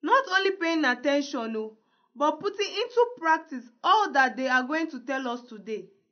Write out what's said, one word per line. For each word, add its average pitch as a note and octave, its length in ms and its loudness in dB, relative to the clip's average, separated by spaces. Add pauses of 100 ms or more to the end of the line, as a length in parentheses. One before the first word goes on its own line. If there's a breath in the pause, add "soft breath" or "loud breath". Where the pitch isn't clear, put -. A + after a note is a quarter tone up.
not A#4 300 4
only F#4+ 200 4
paying E4 340 0
attention, B3+ 680 0
o, A3 180 -6 (420)
but D4+ 240 0
putting G4+ 280 -4
into A#4 400 0 (100)
practice D#4+ 520 -2 (140)
all G4 280 4
that C4 240 2
they C4 120 -4
are B3+ 160 2
going D#4 240 -2
to C#4+ 120 -10
tell C4+ 280 -6
us B3 140 -6
today. G#3 440 -12 (260)